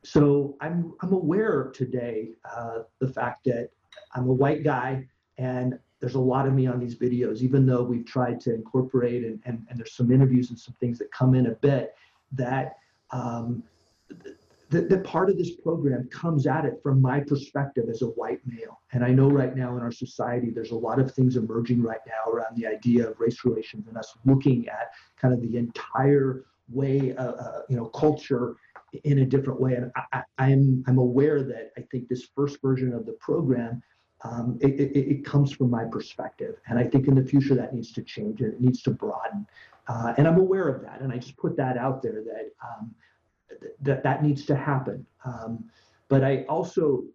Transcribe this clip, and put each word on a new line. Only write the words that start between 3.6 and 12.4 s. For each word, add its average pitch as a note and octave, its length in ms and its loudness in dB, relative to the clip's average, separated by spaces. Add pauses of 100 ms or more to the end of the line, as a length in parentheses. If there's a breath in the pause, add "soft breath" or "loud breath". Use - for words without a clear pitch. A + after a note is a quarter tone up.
I'm B2+ 120 -2
a C3 60 4
white C#3 300 2
guy C3+ 420 -2 (320)
and B2+ 400 -4 (220)
there's B2 160 -6
a C3 40 2
lot C3 280 2
of C3 60 2
me C3 120 4
on B2 140 -2
these A#2+ 160 -6
videos, B2 460 -2
even C3 260 4
though B2 160 4
we've A#2+ 200 -2
tried A#2+ 380 -2
to B2 140 -2
incorporate A#2+ 680 0
and, A2 220 -8
and, A2+ 240 -8
and B2 80 -10
there's A2+ 160 -10
some A#2+ 180 2
interviews B2+ 380 6
and A#2+ 80 -10
some - 220 -20
things A#2+ 180 -4
that - 140 -8
come C3 240 4
in B2+ 100 4
a A2 60 0
bit C3+ 420 0 (380 soft breath)
that, C3 460 -4 (340 soft breath)